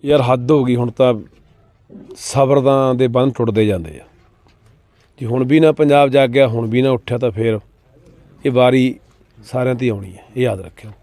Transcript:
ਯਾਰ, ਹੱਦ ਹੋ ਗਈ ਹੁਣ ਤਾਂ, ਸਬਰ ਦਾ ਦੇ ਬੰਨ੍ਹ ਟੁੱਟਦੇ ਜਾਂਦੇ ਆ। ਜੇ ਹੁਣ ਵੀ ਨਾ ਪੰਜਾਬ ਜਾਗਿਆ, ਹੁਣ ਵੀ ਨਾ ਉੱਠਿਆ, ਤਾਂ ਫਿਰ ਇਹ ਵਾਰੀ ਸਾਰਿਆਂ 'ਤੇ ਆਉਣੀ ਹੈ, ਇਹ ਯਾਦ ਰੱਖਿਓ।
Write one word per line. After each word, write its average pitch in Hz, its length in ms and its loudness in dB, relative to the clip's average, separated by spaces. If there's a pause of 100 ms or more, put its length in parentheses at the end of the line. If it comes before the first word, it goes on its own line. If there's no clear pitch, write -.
ਯਾਰ, 143 160 2
ਹੱਦ 123 300 0
ਹੋ 147 120 4
ਗਈ 123 120 0
ਹੁਣ 120 160 -2
ਤਾਂ, 123 220 0 (1000)
ਸਬਰ 139 440 0
ਦਾ 135 340 2
ਦੇ 127 140 0
ਬੰਨ੍ਹ 127 260 0
ਟੁੱਟਦੇ 110 320 0
ਜਾਂਦੇ 82 340 -6
ਆ। - 40 -20 (1160)
ਜੇ 127 60 -10
ਹੁਣ 123 180 -2
ਵੀ 139 160 2
ਨਾ 160 120 4
ਪੰਜਾਬ 143 380 2
ਜਾਗਿਆ, 135 380 2
ਹੁਣ 113 200 -4
ਵੀ 120 140 0
ਨਾ 135 100 0
ਉੱਠਿਆ, 123 260 -4
ਤਾਂ 120 140 -2
ਫਿਰ 110 280 -2 (880)
ਇਹ 139 60 0
ਵਾਰੀ 127 480 2 (460)
ਸਾਰਿਆਂ 127 300 -4
'ਤੇ 120 140 -2
ਆਉਣੀ 98 240 -8
ਹੈ, - 100 -20 (120)
ਇਹ 127 80 -2
ਯਾਦ 104 180 -2
ਰੱਖਿਓ। 95 300 -20 (120)